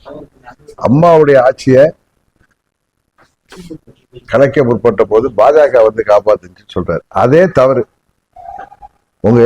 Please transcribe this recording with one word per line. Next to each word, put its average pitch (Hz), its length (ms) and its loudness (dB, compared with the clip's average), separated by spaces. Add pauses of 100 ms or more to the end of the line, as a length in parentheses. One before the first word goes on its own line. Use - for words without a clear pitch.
(880)
அம்மாவுடைய 151 580 2
ஆட்சியை 131 400 2 (2500)
கலைக்க 135 320 0
முற்பட்ட 113 400 -2
போது 110 220 -2 (140)
பாஜக 135 480 2
வந்து 110 140 -6 (100)
காப்பாத்துச்சுன்னு 101 640 -4
சொல்றாரு. 85 260 -8 (200)
அதே 135 200 2 (160)
தவறு. 127 240 0 (1400)
உங்க 117 220 2